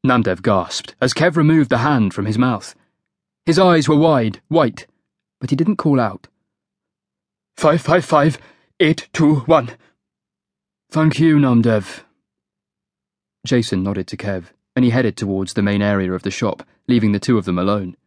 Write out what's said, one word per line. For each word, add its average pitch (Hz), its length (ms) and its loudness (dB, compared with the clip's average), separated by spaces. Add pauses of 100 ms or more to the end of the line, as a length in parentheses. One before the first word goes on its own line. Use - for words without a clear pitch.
Namdev 117 380 0
gasped - 580 -4
as 127 140 -2
Kev 160 220 0
removed 151 340 2
the 120 100 0 (100)
hand 113 240 0
from 101 120 -6
his 107 140 -2
mouth. 123 340 -4 (720)
His 165 140 2
eyes 170 280 4
were 151 80 4
wide, 143 520 2
white, 151 400 -2 (520)
but 127 120 -6
he 143 40 0
didn't 170 200 0
call 143 240 0
out. 101 280 -6 (1300)
"Five 156 260 0
five 165 220 0
five, 147 360 0 (400)
eight 156 340 0
two 151 280 2
one." 135 360 0 (1120)
"Thank 156 300 0
you, 156 180 4
Namdev." 117 680 0 (1400)
Jason 110 380 0
nodded 95 240 -6
to - 100 -14
Kev, 95 360 -8 (220)
and 127 80 2
he 120 80 2
headed 117 240 0
towards 95 380 -6
the 104 80 -2
main 101 220 0
area 98 300 -2
of 90 100 -8
the 95 80 -6
shop, - 320 -6 (240)
leaving 110 240 0
the 101 80 -2
two 120 180 0
of 92 80 -2
them 90 140 -2
alone. 95 360 -4 (120)